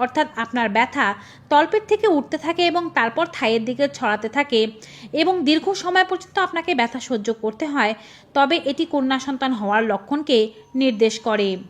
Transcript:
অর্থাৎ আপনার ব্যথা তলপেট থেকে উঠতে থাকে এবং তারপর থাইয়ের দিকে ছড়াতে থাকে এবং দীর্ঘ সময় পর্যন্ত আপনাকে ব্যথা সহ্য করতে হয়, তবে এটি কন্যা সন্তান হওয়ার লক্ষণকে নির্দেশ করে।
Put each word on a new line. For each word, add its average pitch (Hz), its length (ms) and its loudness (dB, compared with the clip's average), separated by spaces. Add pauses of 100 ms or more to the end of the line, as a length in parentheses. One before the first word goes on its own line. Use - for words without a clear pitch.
অর্থাৎ 294 240 0 (180)
আপনার 233 320 -2
ব্যথা 247 300 0 (420)
তলপেট 359 420 4
থেকে 427 160 2 (100)
উঠতে 285 280 -2
থাকে 330 260 0
এবং 339 120 0 (140)
তারপর 254 280 0 (120)
থাইয়ের 226 320 2
দিকে 254 160 0 (120)
ছড়াতে 214 400 -2
থাকে 285 240 2 (600)
এবং 359 140 2 (140)
দীর্ঘ 311 180 2 (180)
সময় 370 260 2
পর্যন্ত - 260 -6 (100)
আপনাকে 339 320 -4
ব্যথা 240 300 -2
সহ্য 220 200 -2 (140)
করতে 220 220 -4 (100)
হয়, 220 180 2 (440)
তবে 277 200 4 (140)
এটি 311 220 -2
কন্যা 262 340 0
সন্তান 262 340 -2
হওয়ার 208 300 2
লক্ষণকে 285 480 0 (420)
নির্দেশ 220 340 2 (120)
করে। 208 220 0 (220)